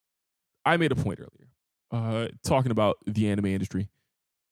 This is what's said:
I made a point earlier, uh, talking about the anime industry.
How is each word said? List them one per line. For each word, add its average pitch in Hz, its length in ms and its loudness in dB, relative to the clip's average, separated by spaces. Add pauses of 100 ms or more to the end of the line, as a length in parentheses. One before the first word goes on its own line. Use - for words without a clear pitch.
(640)
I 165 120 4
made 160 160 2
a - 40 0
point - 240 -2
earlier, - 280 -20 (420)
uh, 113 380 -2 (160)
talking 127 260 2
about 107 360 2
the 104 240 0
anime 101 160 0
industry. 95 420 -2 (640)